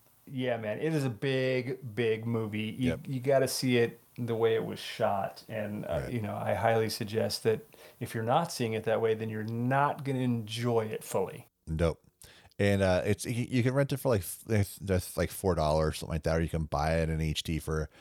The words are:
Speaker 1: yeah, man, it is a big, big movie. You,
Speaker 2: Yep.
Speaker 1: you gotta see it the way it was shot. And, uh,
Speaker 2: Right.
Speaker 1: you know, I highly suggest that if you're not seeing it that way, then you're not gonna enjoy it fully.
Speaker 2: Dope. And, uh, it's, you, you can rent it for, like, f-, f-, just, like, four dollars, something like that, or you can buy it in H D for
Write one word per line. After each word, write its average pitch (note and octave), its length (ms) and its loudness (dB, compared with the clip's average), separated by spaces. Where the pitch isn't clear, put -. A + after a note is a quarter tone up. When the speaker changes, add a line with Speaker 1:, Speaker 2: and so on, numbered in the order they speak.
Speaker 1:
yeah, B2+ 300 -2
man, A2 240 -4
it D#3 140 0
is C#3+ 100 0
a C3 60 0
big, C3 680 0
big A2 320 2
movie. A2 520 -2
You, B2+ 120 2
Speaker 2:
Yep. D#2+ 180 -2
Speaker 1:
you C3 120 -4
gotta C3 280 4
see B2 300 2
it A#2 220 2
the A#2+ 160 -4
way A2+ 200 4
it A2+ 100 2
was G#2+ 140 -6
shot. - 720 -2
And, G#2 380 -6
uh, D3+ 180 -2
Speaker 2:
Right. - 80 -6
Speaker 1:
you A#2 80 -2
know, G#2 160 -4
I A2 180 -2
highly A2 360 2
suggest G#2+ 540 -2
that A2 220 2
if A#2 140 -6
you're A2+ 80 -4
not D3+ 300 0
seeing A2+ 220 -2
it G#2+ 100 -4
that A2 160 2
way, A2+ 140 2
then A2 160 -4
you're G#2+ 140 -6
not B2+ 600 0
gonna C3+ 160 -2
enjoy A#2 680 0
it G#2+ 160 -8
fully. - 460 -6
Speaker 2:
Dope. D#2+ 260 2
And, G2+ 220 4
uh, F#2 240 4
it's, G2+ 180 0
you, A#2+ 260 -2
you B2 120 4
can B2+ 100 2
rent C#3 200 0
it C#3 40 0
for, C3+ 140 0
like, A2 100 4
f-, - 300 -10
f-, G#2 340 2
just, F#2 320 0
like, F2 140 2
four F#2 240 2
dollars, D#2 440 2
something - 160 -6
like D#2 100 -4
that, D#2+ 120 2
or E2 60 2
you D#2+ 60 0
can D#2+ 160 -2
buy D2+ 320 0
it D#2+ 120 2
in D#2+ 100 0
H D#2 240 -2
D D#2 160 -2
for D#2 300 -2